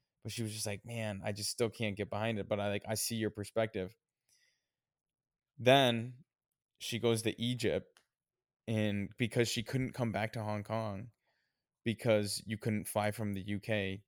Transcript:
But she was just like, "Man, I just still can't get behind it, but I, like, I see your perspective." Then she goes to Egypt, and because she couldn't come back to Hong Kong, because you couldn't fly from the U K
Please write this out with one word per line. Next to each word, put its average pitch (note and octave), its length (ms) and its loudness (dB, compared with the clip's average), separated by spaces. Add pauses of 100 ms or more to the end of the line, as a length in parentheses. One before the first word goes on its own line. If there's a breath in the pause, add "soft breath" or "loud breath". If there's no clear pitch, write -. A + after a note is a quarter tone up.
(240)
But A2+ 100 -10
she A#2+ 100 -4
was G#2+ 100 -4
just G#2+ 140 -6
like, G2+ 180 -6
"Man, A2 380 -4
I G#2+ 100 -2
just G2+ 180 -6
still A#2 180 0
can't G2+ 280 -4
get G2+ 120 -2
behind G#2+ 300 -2
it, G2 100 -4
but G#2 100 0
I, G2+ 100 0
like, G2+ 180 -2
I A2 80 -2
see - 220 -2
your G#2+ 140 0
perspective." G#2 640 -4 (1600)
Then B2 560 6 (640)
she - 200 -4
goes A#2 240 4
to G#2+ 180 0
Egypt, A2+ 580 0 (680)
and G#2+ 500 0
because A#2+ 320 2
she A#2+ 140 -2
couldn't C3 300 -2
come A#2 180 -2
back G#2 220 -2
to A2+ 100 -6
Hong G#2 200 -4
Kong, A2 480 -6 (720)
because G#2+ 600 2
you G#2+ 120 -4
couldn't G#2+ 300 0
fly G#2+ 240 0
from G#2 220 -2
the F#2+ 100 -4
U G#2 160 -4
K G2+ 480 -2